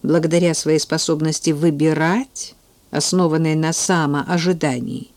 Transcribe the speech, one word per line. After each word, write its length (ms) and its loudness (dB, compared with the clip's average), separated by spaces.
благодаря 500 2
своей 260 0
способности 680 -2
выбирать, 1040 0
основанной 640 0
на 180 0
самоожидании 1400 -2